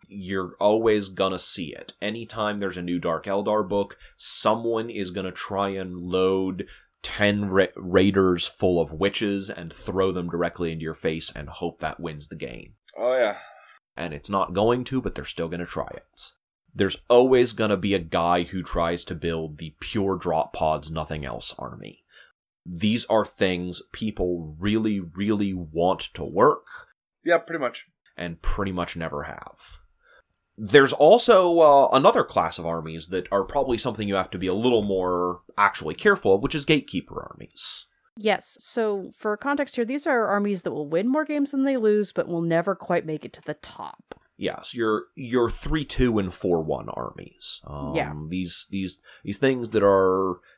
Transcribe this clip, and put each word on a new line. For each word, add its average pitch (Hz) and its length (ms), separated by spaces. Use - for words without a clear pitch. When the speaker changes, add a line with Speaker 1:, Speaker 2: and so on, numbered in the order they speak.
Speaker 1:
You're 95 520
always 107 500
gonna 95 300
see - 340
it. - 200
Anytime 107 560
there's 92 180
a 90 60
new 87 160
Dark 82 260
Eldar 101 420
book, 101 300
someone 117 760
is 101 180
gonna 92 220
try 98 380
and 92 280
load 92 680
ten 104 440
ra-, 95 200
raiders 92 680
full 90 340
of 78 140
witches 98 560
and 87 240
throw 92 380
them 87 180
directly 85 420
into 80 120
your 78 100
face 80 420
and 73 140
hope - 300
that 78 200
wins 76 280
the - 80
game. 65 380
Speaker 2:
Oh, 123 220
yeah. - 200
Speaker 1:
And 82 160
it's 73 160
not 95 240
going 117 320
to, 131 160
but 82 140
they're 71 100
still 82 240
gonna 87 160
try - 300
it. - 260
There's 98 220
always 123 440
gonna 104 240
be 98 180
a 95 40
guy 87 440
who 90 180
tries 85 440
to 87 100
build 80 420
the 78 220
pure 98 360
drop 80 380
pods, 78 380
nothing 78 340
else 58 320
army. 57 440
These 104 420
are 107 180
things 90 560
people 87 640
really, 104 440
really 98 520
want 87 460
to 82 100
work. 117 400
Speaker 2:
Yeah, 165 180
pretty 165 200
much. 123 280
Speaker 1:
And 85 260
pretty 98 300
much 90 240
never 78 280
have. - 560
There's 131 380
also, 185 680
uh, 143 320
another 165 320
class 82 340
of 85 80
armies 80 440
that 90 240
are 98 100
probably 127 340
something 110 300
you 98 80
have 95 160
to 98 60
be 90 100
a 90 60
little 113 300
more 90 580
actually 98 380
careful 185 400
of, 101 60
which - 140
is 147 80
gatekeeper - 680
armies. - 560
Speaker 3:
Yes, 208 460
so 208 560
for 214 180
context 285 400
here, 240 80
these 269 240
are 247 200
armies 202 340
that 165 100
will 147 160
win 170 240
more 302 140
games 294 260
than 269 140
they 277 100
lose, 214 380
but - 160
will 170 140
never 170 320
quite 175 300
make 156 200
it - 80
to - 80
the 151 140
top. - 600
Speaker 1:
Yes, - 380
your, 110 320
your 120 340
three 147 360
two 123 340
and 92 140
four 87 280
one 67 280
armies. - 760
Um, 71 300
Speaker 3:
Yeah. 76 180
Speaker 1:
these, 90 440
these, 95 260
these 101 140
things 127 340
that 107 120
are, 95 560